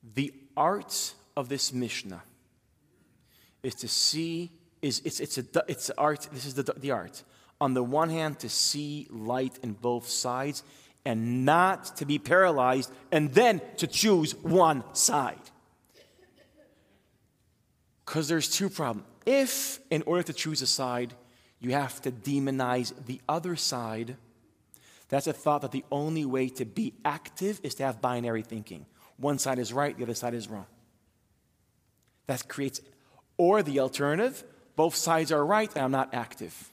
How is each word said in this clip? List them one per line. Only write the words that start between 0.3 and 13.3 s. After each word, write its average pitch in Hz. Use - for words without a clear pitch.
art -
of 135
this 131
Mishnah 107
is 127
to 120
see, 165
is, 139
it's, 151
it's 139
a, 147
it's -
art, 147
this 135
is 139
the, 135
the 139
art. 92
On 139
the 127
one 151
hand, 156
to 117
see 147
light 123
in 117
both 120
sides 131
and 120
not 175
to 151
be 147
paralyzed 143
and 151